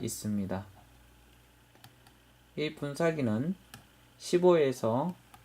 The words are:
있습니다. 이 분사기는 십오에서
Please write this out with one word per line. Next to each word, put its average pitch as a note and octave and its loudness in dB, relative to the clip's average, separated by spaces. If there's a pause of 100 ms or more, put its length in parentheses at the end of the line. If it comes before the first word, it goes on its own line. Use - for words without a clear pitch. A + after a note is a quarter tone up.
있습니다. G2 -4 (1900)
이 D#3 -4
분사기는 C#3+ -2 (640)
십오에서 D#3 2 (300)